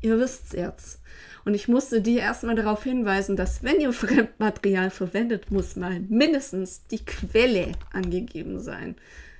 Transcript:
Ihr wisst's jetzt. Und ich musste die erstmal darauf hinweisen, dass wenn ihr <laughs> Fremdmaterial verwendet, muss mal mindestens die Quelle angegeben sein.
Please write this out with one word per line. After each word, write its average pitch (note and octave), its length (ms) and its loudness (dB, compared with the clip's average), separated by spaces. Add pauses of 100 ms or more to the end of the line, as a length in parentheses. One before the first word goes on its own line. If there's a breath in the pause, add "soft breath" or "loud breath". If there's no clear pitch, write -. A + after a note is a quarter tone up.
Ihr A3+ 200 4
wisst's - 320 -2
jetzt. - 480 -8 (440 loud breath)
Und G#3 100 2
ich G3+ 120 -2
musste A#3+ 340 4
die A#3 160 2
erstmal A3+ 380 0
darauf G#3+ 300 0
hinweisen, G3 520 0
dass F#3 280 -2
wenn D#4 160 4
ihr C4+ 120 2
<laughs> - 0 -
Fremdmaterial G#3 1000 2
verwendet, G3 600 -4
muss F#3+ 260 -2
mal F3+ 240 -4
mindestens A3 880 0
die - 180 -8
Quelle A3 680 2 (200)
angegeben F3+ 680 -4
sein. - 360 -10 (440 loud breath)